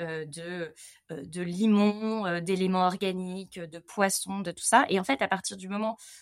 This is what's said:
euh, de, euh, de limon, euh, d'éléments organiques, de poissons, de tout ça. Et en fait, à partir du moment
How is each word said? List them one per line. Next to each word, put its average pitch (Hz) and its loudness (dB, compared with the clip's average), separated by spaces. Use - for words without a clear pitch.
euh, 160 -8
de, 165 -10
euh, 147 -10
de 165 -8
limon, 208 2
euh, 175 -2
d'éléments 185 2
organiques, 185 -4
de 170 -12
poissons, 196 0
de 175 -6
tout - -8
ça. 240 6
Et 190 2
en 185 -2
fait, - 0
à 190 0
partir 190 -4
du 190 -12
moment 220 -4